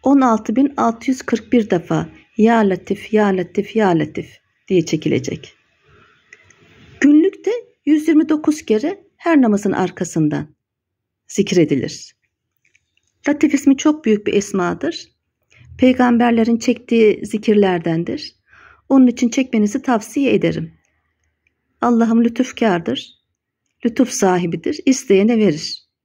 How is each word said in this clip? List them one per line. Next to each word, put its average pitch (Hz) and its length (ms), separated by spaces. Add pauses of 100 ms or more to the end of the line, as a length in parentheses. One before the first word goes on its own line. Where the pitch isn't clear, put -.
On 269 180
altı 220 340
bin 285 220
altı 226 340
yüz 254 100
kırk - 320
bir 220 160
defa 165 400 (280)
Ya 220 320
Latif, 190 440
Ya 202 240
Latif, 196 380
Ya 214 140
Latif 160 480 (300)
diye 175 180
çekilecek. 151 680 (1500)
Günlükte 311 500 (340)
yüz 302 220
yirmi 320 220
dokuz 302 360
kere 269 380 (140)
her 320 240
namazın 208 300
arkasından 156 840 (720)
zikredilir. - 920 (1080)
Latif 294 260
ismi 269 240
çok 302 280
büyük 208 220
bir 208 60
esmadır. 196 760 (720)
Peygamberlerin 240 800
çektiği 226 680
zikirlerdendir. 185 1080 (540)
Onun 262 180
için 240 220
çekmenizi 240 520
tavsiye 247 520
ederim. 165 400 (1080)
Allah'ım 233 420
lütufkardır, 226 960 (680)
lütuf 240 240
sahibidir, 180 760
isteyene 226 520
verir. 175 520 (160)